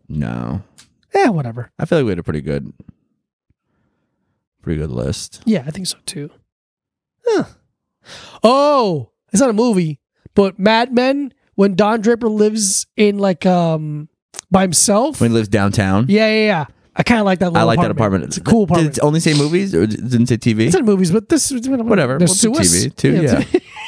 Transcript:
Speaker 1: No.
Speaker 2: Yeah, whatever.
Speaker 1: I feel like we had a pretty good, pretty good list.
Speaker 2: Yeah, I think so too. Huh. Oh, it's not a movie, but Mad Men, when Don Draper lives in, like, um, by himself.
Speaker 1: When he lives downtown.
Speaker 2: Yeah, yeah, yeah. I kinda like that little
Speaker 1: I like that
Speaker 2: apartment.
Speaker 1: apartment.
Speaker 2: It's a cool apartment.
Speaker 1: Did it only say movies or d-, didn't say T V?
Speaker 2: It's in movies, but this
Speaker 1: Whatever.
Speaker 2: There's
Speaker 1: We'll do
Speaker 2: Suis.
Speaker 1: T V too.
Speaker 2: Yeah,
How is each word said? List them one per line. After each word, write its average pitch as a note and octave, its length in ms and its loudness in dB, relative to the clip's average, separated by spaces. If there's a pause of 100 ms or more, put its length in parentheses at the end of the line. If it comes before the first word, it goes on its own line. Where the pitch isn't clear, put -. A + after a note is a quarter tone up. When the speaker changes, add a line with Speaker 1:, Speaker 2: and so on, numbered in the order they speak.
Speaker 1:
No. A#1+ 540 -6 (520)
Speaker 2:
Yeah, G4 140 2
whatever. B2 500 -6
Speaker 1:
I - 60 -6
feel E3 140 0
like C3+ 80 0
we G#2 40 0
had F2 80 -4
a E2 60 -8
pretty D#2 160 -4
good, C#2+ 320 -6 (1900)
pretty D#2 180 -6
good D2+ 100 -8
list. - 540 -8
Speaker 2:
Yeah, F#3+ 220 -2
I D#3 40 -10
think F#3 160 -12
so - 200 -10
too. D3 240 -12 (960)
Huh. G#4 180 0 (1000)
Oh, A#3+ 680 2 (220)
it's G3+ 80 2
not C4+ 100 4
a G#3+ 40 -2
movie, F#3 460 0 (340)
but G3 240 2
Mad A3+ 340 0
Men, C4 400 0 (220)
when G3 200 2
Don G#3+ 260 0
Draper A3+ 280 0
lives G#3+ 580 0 (100)
in, G#3 220 2
like, G3 280 0
um, D#3+ 640 -2 (420)
by F#3+ 120 4
himself. G#3+ 580 0
Speaker 1:
When A#2 100 2
he A2+ 40 2
lives A2 140 0
downtown. G2+ 600 0
Speaker 2:
Yeah, G#3+ 200 2
yeah, G#3+ 180 0
yeah. E3+ 180 0 (320)
I F3 60 2
kinda A3+ 220 2
like F#3 160 0
that F#3 120 0
little C3 80 0
Speaker 1:
I A2+ 40 2
like A2+ 160 2
that A2 100 2
Speaker 2:
apartment. G2 320 0
Speaker 1:
apartment. - 20 -8
Speaker 2:
It's C#2+ 120 -8
a F2+ 40 -8
cool G#3 240 2
apartment. D#3+ 300 0
Speaker 1:
Did - 80 -8
it - 20 4
only D3+ 160 2
say D#3+ 140 2
movies E3+ 400 0
or F2 120 2
d-, G#2+ 100 -4
didn't A#2+ 300 0
say B2 100 0
T A#2 160 0
V? A2 140 0
Speaker 2:
It's E3+ 100 2
in D#4 80 0
movies, F#3+ 260 2
but G#3 180 0
this - 220 0
Speaker 1:
Whatever. A3+ 680 0
Speaker 2:
There's F#3 260 2
Speaker 1:
We'll A3 100 2
do A3 100 0
Speaker 2:
Suis. F2 180 2 (120)
Speaker 1:
T - 160 0
V D#3 100 2
too. - 20 0
Speaker 2:
Yeah, - 220 0 (440)